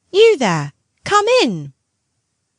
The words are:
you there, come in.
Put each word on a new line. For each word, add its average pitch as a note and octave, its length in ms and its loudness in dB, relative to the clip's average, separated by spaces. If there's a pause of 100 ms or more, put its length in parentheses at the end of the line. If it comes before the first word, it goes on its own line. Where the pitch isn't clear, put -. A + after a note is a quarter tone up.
(120)
you G#4+ 240 4
there, E3 360 -4 (320)
come G#4 220 0 (160)
in. D#3+ 300 -6 (880)